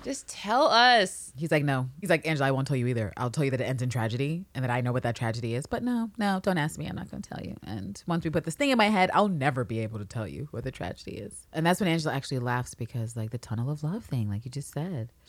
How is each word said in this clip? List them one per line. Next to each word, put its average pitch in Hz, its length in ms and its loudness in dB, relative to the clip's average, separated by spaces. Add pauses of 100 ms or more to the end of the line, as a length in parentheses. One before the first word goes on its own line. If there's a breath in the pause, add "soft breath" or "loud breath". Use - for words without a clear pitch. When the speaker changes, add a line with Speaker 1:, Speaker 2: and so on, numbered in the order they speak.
Speaker 1:
Just - 280 -8
tell 247 400 2
us. 233 640 6
Speaker 2:
He's 156 160 -4
like, 151 140 4
"No." 131 240 0 (100)
He's 190 100 -2
like, 160 160 4
"Angela, 143 220 2
I 135 40 4
won't 135 180 0
tell 143 80 2
you 123 100 4
either. 113 300 0
I'll 123 140 0
tell 156 120 0
you 139 80 2
that 127 80 0
it 120 60 -2
ends 123 180 0
in 127 60 0
tragedy 127 560 0 (100)
and 135 80 -2
that 123 80 0
I 123 80 2
know 123 140 2
what 127 100 0
that 120 140 0
tragedy 113 380 -2
is. 135 100 -2
But 233 180 -4
no, 233 340 0
no, 202 240 2
don't 185 160 2
ask 151 220 0
me. 151 80 -6
I'm - 80 -6
not - 160 -8
gonna - 100 -8
tell - 240 -10
you. - 120 -10 (100)
And 98 400 -8
once 170 160 0
we 165 60 -4
put 151 160 0
this 160 100 -6
thing 285 140 2
in 262 80 4
my 214 100 6
head, 190 260 4
I'll 208 140 4
never 131 380 0
be 110 140 -2
able 110 200 -4
to 104 60 -8
tell 110 200 -6
you 90 260 -8
what 120 120 -6
the - 80 -6
tragedy - 460 -10
is." - 340 -12
And 160 140 0
that's 180 160 4
when 185 80 2
Angela 156 260 0
actually 135 240 -4
laughs 123 360 -2
because, 117 420 -6
like, 110 140 -4
the 123 60 -6
tunnel 117 320 -4
of 147 140 -4
love 175 220 -4
thing, 113 240 -2
like 104 160 -4
you 127 60 -10
just 143 220 -10
said. 143 380 -6 (180)